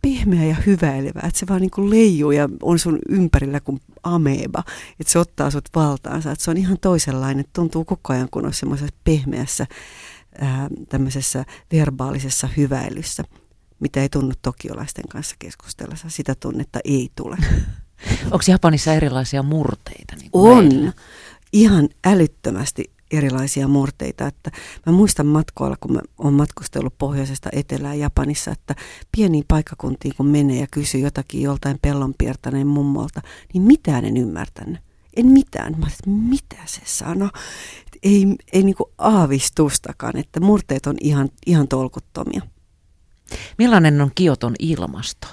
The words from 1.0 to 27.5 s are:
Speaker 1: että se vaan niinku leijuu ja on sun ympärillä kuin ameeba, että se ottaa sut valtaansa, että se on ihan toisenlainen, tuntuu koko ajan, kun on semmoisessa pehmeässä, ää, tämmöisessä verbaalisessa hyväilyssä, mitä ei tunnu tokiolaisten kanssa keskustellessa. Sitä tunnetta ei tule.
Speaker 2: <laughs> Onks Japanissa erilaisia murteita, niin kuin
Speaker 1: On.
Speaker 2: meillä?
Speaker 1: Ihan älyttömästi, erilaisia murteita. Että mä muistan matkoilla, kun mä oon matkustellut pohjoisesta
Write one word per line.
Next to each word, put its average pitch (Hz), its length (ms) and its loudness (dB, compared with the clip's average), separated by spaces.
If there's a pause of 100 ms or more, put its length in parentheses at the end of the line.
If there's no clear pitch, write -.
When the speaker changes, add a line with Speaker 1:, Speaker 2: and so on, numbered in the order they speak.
Speaker 1:
että - 120 -2
se 180 80 -8
vaan 190 140 0
niinku 196 280 -2
leijuu 185 420 4
ja 147 180 2 (120)
on 170 180 2
sun 160 200 -2 (100)
ympärillä 143 500 2
kuin 139 220 -8 (220)
ameeba, 160 600 -2 (360)
että - 120 -4
se 170 80 4
ottaa 143 320 -2
sut 143 240 -6
valtaansa, 151 560 -2
että 151 120 -8
se 165 80 -2
on 165 60 -2
ihan 185 240 -2
toisenlainen, 139 720 -2
tuntuu 165 320 -2
koko - 280 -6
ajan, 127 180 -2
kun - 140 -6
on - 80 -6
semmoisessa 139 500 -6
pehmeässä, 135 640 -2 (720)
ää, 135 280 -4 (220)
tämmöisessä 131 560 -4 (260)
verbaalisessa 135 840 -2
hyväilyssä, 135 680 -4 (560)
mitä 139 220 -2
ei 139 80 0
tunnu 131 320 -2
tokiolaisten - 680 -10
kanssa - 320 -12
keskustellessa. - 680 -16
Sitä 135 260 -6
tunnetta - 500 -8
ei 135 300 -2
tule. - 220 -10 (500)
Speaker 2:
<laughs> - 440 -6
Onks - 180 2
Japanissa 160 440 4
erilaisia 135 500 -2
murteita, - 720 -4
niin - 160 -20
kuin 196 200 10
Speaker 1:
On. 233 140 10
Speaker 2:
meillä? 143 280 4 (600)
Speaker 1:
Ihan 196 360 6 (140)
älyttömästi, 151 880 0 (200)
erilaisia 139 560 -2
murteita. 139 600 -2
Että - 240 -10 (340)
mä 165 60 2
muistan 185 340 4
matkoilla, 147 540 -2
kun - 140 -4
mä 123 60 0 (180)
oon 143 160 0
matkustellut 143 640 -2
pohjoisesta 139 540 -6